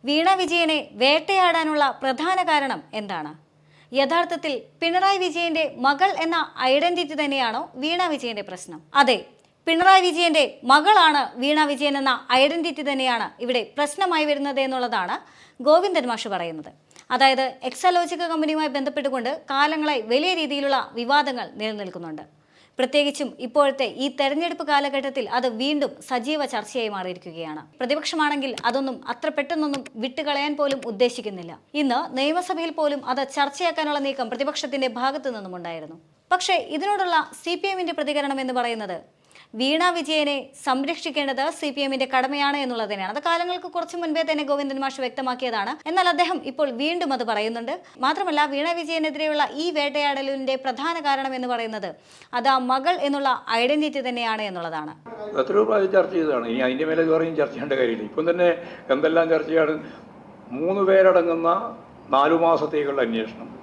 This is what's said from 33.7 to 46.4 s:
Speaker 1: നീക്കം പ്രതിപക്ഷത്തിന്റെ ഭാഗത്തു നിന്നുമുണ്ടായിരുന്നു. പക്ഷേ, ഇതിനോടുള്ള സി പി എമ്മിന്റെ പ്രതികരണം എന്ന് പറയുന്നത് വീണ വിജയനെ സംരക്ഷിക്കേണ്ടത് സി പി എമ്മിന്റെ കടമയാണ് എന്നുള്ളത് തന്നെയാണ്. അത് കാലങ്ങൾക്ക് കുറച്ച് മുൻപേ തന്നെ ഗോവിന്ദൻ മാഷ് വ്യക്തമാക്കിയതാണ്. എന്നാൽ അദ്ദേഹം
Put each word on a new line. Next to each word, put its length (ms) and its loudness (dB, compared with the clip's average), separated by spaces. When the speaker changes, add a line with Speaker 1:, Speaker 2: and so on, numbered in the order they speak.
Speaker 1:
നീക്കം 260 -4
പ്രതിപക്ഷത്തിന്റെ 640 -2
ഭാഗത്തു 380 -2
നിന്നുമുണ്ടായിരുന്നു. 600 -10
പക്ഷേ, 240 2
ഇതിനോടുള്ള 420 0
സി 200 -2
പി 80 0
എമ്മിന്റെ 280 -4
പ്രതികരണം 440 -2
എന്ന് 180 -4
പറയുന്നത് 380 -4
വീണ 240 2
വിജയനെ 400 0
സംരക്ഷിക്കേണ്ടത് 760 -2
സി 180 -4
പി 100 -4
എമ്മിന്റെ 260 -2
കടമയാണ് 520 0
എന്നുള്ളത് 280 -4
തന്നെയാണ്. 240 -6
അത് 100 -6
കാലങ്ങൾക്ക് 480 -2
കുറച്ച് 280 -6
മുൻപേ 280 -2
തന്നെ 200 -2
ഗോവിന്ദൻ 340 -2
മാഷ് 220 -6
വ്യക്തമാക്കിയതാണ്. 680 -4
എന്നാൽ 240 2
അദ്ദേഹം 240 2